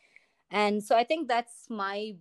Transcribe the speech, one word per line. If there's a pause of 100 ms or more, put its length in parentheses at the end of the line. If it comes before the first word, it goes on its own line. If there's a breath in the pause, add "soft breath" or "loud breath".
(540)
And
so
I
think
that's
my